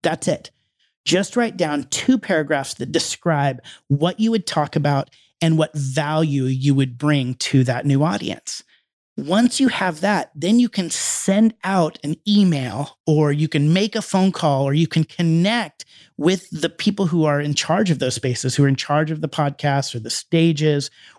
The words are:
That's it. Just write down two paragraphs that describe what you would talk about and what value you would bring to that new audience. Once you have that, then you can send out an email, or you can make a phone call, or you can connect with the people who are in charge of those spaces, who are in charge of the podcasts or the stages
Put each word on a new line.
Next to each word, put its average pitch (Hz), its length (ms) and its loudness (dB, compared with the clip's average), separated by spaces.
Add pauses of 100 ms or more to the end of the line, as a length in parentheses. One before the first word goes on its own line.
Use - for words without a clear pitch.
That's 170 240 -2
it. - 240 -4 (540)
Just 190 300 0
write 233 220 -2
down 147 320 -2
two - 280 2
paragraphs 151 580 -2
that - 160 -8
describe 143 720 -2 (260)
what 156 320 0
you 220 120 2
would 214 160 -2
talk - 280 -2
about 143 340 0 (320)
and 160 160 2
what 151 180 0
value 147 680 -2
you 131 320 0
would 131 220 -2
bring 139 380 0
to - 300 2
that 120 200 -4
new 139 180 2
audience. - 600 -6 (640)
Once 226 320 2
you 269 80 4
have 180 320 -2
that, 196 340 0
then 180 260 2
you 240 100 2
can 175 200 -4
send 214 640 0 (100)
out 185 400 0
an 151 120 -4 (100)
email, 147 800 2
or 151 280 4
you 151 160 0
can 151 240 2
make 208 220 0
a 214 60 -2
phone 190 300 2
call, 139 320 0
or 139 100 0
you 160 140 2
can 160 160 0
connect 175 800 0 (340)
with 180 340 0
the 143 180 -4
people 202 380 -2
who 156 180 0
are 143 160 0
in 147 120 -4
charge 180 380 0
of 139 80 0
those 127 160 -2
spaces, 127 400 -4
who 143 80 4
are 139 40 6
in 135 80 4
charge 151 360 -2
of 151 100 -6
the 151 80 -4
podcasts 139 640 -2
or 120 60 -6
the 110 100 2
stages 156 800 0 (300)